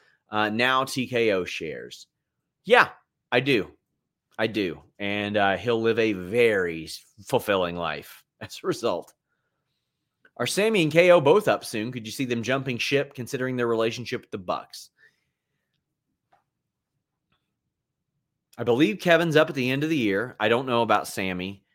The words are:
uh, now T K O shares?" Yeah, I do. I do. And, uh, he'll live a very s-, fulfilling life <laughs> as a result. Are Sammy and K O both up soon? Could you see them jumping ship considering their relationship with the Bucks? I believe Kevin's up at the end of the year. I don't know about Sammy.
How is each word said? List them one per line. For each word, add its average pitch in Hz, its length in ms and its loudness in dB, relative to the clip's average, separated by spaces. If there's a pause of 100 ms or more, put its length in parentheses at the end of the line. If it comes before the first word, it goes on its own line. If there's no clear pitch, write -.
(300)
uh, 107 200 0
now 127 340 2
T 131 240 -6
K 117 240 0
O 92 120 0
shares?" 67 600 -12 (600)
Yeah, 208 240 6 (420)
I 123 80 4
do. 131 320 0 (640)
I 110 80 0
do. 98 340 -4 (200)
And, 104 380 -4
uh, 98 200 2
he'll 113 240 -2
live 113 160 0
a 113 160 2
very 92 720 0
s-, - 180 -16 (220)
fulfilling 95 500 0
life 80 560 -8
<laughs> - 100 -20
as - 220 -14
a 180 40 -6
result. 110 440 -4 (1300)
Are 120 100 -4
Sammy 208 340 0
and 151 100 0
K 175 200 8
O 175 100 8
both 165 260 4
up 104 160 2
soon? 113 280 -6
Could 117 160 -12
you 110 40 -10
see 139 140 -6
them 120 160 -2
jumping 127 380 -4
ship 139 340 -2
considering 127 420 -6
their 120 120 -2
relationship 117 540 -2
with - 100 -20
the 110 80 -8
Bucks? 87 500 -10 (3750)
I 120 60 -8
believe 147 360 2
Kevin's 170 360 2
up 151 140 4
at 160 60 -12
the 127 160 -2
end 139 120 -2
of 156 60 -4
the 165 80 -2
year. 107 420 -2
I 107 80 0
don't 123 200 2
know 117 160 2
about 107 240 2
Sammy. 95 560 -6 (120)